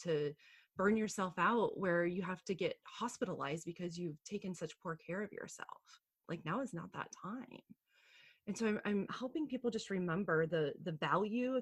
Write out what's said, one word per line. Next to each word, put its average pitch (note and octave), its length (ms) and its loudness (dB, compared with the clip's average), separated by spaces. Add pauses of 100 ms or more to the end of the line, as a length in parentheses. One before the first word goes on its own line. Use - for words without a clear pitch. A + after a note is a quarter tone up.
to D3 300 2 (420)
burn G#3 220 6
yourself F#3+ 400 0
out G3+ 420 6
where F3 260 4
you F3+ 180 0
have F3+ 220 -4
to G3+ 80 0
get E3 300 0
hospitalized E3 840 -4
because E3+ 320 -6
you've E3 280 -4
taken G3 280 -4
such E3 280 -6
poor E3 160 -6
care F3+ 240 -6
of G#3 100 -6
yourself. - 680 -12 (260)
Like, E3+ 160 -6
now F3 180 -2
is B3+ 120 -6
not F3 200 -8
that - 160 -6 (120)
time. A3+ 380 -10 (880)
And G3+ 100 -4
so A3+ 100 2
I'm, G#3 160 2
I'm G3+ 260 2
helping C4+ 380 -4
people B3 240 -2
just G#3+ 180 -4
remember F3+ 560 2
the, D#3 280 2 (100)
the F3 80 -2
value, G#3 720 2